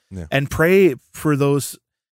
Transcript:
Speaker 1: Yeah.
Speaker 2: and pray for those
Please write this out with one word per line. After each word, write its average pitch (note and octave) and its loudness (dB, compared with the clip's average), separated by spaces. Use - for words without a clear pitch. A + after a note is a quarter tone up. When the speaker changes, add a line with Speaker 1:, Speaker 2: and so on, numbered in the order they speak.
Speaker 1:
Yeah. F#2 -12
Speaker 2:
and C#3 -2
pray F3 2
for D3+ -2
those C#3 -2